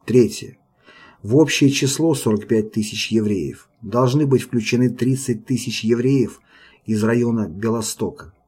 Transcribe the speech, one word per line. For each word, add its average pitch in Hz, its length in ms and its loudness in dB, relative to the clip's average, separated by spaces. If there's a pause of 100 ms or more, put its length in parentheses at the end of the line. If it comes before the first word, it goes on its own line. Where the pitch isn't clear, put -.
Третье. - 540 2 (640)
В 110 140 2
общее 143 340 4
число 147 420 0
сорок 107 340 0
пять 110 240 0
тысяч 107 400 -6
евреев 104 560 -2 (140)
должны 127 460 0
быть 131 160 2
включены 120 460 0
тридцать 123 560 -2
тысяч 113 380 -4
евреев – 120 560 0 (480)
из 107 160 -2
района 117 440 0
Белостока, 104 840 -6 (140)